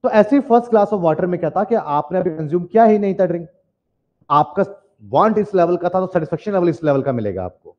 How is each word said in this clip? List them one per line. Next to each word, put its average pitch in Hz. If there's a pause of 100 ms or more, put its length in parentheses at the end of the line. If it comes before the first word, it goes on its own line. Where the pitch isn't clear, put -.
तो 254
ऐसे 214
ही 285
first 240
glass 214
of 190
water 160
में 175
क्या 165
था 196
कि 226
आपने 151
अभी 180
consume 160
किया 220
ही 214
नहीं 196
था 185
drink, 170 (840)
आपका 151 (380)
want 180
इस 208
level 175
का 175
था 185
तो 185
सेटिस्फेक्शन 170
level 175
इस 156
level 139
का 139
मिलेगा 101
आपको। -